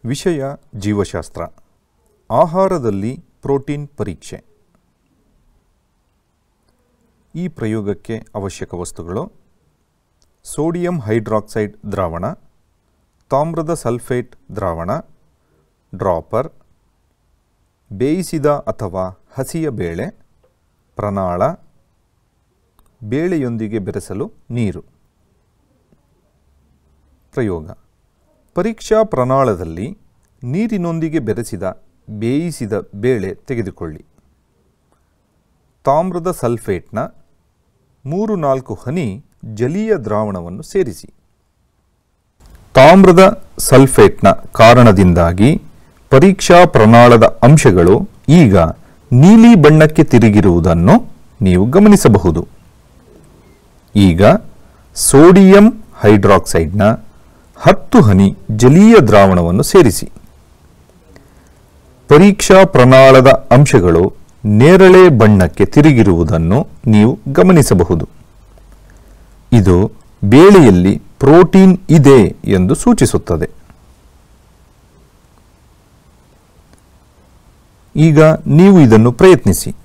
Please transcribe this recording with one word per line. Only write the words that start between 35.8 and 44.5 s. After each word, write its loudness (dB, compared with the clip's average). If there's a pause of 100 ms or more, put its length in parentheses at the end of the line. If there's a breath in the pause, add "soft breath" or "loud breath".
ತಾಮ್ರದ -4
ಸಲ್ಫೇಟ್ನ -10 (1080)
ಮೂರು -10 (120)
ನಾಲ್ಕು -8
ಹನಿ -10 (540)
ಜಲೀಯ -6 (140)
ದ್ರಾವಣವನ್ನು -10
ಸೇರಿಸಿ. -10 (1700)
ತಾಮ್ರದ 6 (460)
ಸಲ್ಫೇಟ್ನ 2 (320)